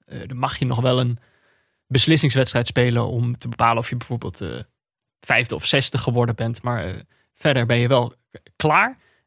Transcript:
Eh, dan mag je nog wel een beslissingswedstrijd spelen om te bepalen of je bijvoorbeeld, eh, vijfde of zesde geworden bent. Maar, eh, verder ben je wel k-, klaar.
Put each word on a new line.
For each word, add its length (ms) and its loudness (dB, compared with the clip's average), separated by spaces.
Eh, 200 -14
dan 120 -12
mag 200 -4
je 80 -2
nog 160 0
wel 180 2
een 200 0
beslissingswedstrijd 800 2
spelen 400 2
om 300 -2
te 100 -12
bepalen 300 0
of 120 -4
je 60 -6
bijvoorbeeld, 460 -8
eh, 80 -8
vijfde 360 0
of 100 -6
zesde 320 2
geworden 380 0
bent. 260 -6
Maar, 240 -4
eh, 80 -6
verder 320 2
ben 120 2
je 100 2
wel 220 2
k-, 60 -20
klaar. 420 2